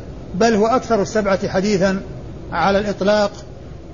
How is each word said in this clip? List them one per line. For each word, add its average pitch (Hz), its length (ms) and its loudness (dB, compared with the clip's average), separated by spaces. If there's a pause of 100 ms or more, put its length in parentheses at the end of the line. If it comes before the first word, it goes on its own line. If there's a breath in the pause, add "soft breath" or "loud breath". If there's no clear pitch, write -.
(360)
بل 226 180 4
هو 214 140 4
أكثر 233 340 2
السبعة 196 460 0
حديثا 190 540 2 (500)
على 185 280 2
الإطلاق، 208 520 2 (640)